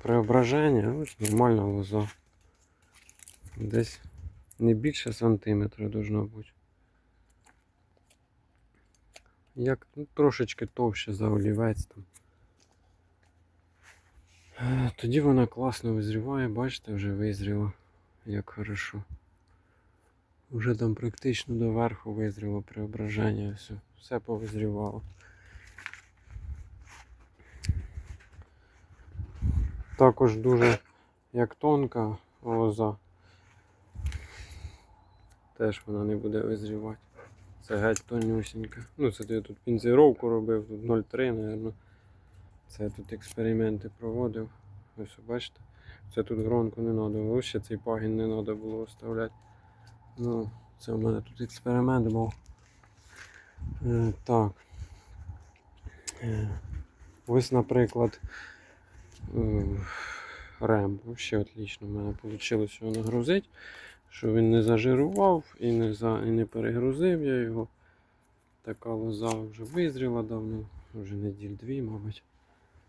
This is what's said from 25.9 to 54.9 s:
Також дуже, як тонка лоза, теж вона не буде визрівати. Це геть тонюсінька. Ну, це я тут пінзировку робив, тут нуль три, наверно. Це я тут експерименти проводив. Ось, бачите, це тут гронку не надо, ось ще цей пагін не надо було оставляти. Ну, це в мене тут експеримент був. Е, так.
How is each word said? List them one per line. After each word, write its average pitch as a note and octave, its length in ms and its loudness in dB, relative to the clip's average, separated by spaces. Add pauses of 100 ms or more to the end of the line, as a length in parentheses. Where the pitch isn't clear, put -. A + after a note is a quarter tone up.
Також B2 400 6
дуже, A#2 400 6 (560)
як A#2+ 220 0
тонка B2 600 0 (260)
лоза, A2 520 0 (2500)
теж A2 280 -2
вона G#2 180 -4
не G#2+ 120 -2
буде G#2+ 260 -2
визрівати. G#2+ 580 -6 (640)
Це A2 160 -4
геть G#2+ 280 2
тонюсінька. A2+ 800 -4 (120)
Ну, C3+ 140 2
це - 120 -8
я A2 180 -2
тут G2+ 160 -12
пінзировку A#2+ 720 6
робив, A2 380 0
тут G#2+ 180 -10
нуль A#2 160 2
три, B2+ 300 -2
наверно. A2 420 -4 (920)
Це - 160 -10
я G#2 60 -2
тут G2+ 240 -12
експерименти A2 760 0 (100)
проводив. A2+ 500 -4 (480)
Ось, G#2 200 -12 (100)
бачите, A#2+ 320 -6 (560)
це A2+ 80 0
тут A2 160 -4
гронку A2+ 420 0
не A2+ 120 0
надо, G#2+ 380 0
ось B2 140 0
ще - 140 -4
цей G#2+ 180 -8
пагін A2 400 -2
не A2 100 0
надо A2 280 -2
було A2 260 -8
оставляти. A2+ 520 -6 (840)
Ну, A#2 320 -2 (300)
це - 120 -8
в A2+ 100 -2
мене A2 200 0
тут - 200 -12
експеримент B2 680 2
був. A2+ 260 0 (1500)
Е, A#2 280 2 (100)
так. A2+ 280 4 (1700)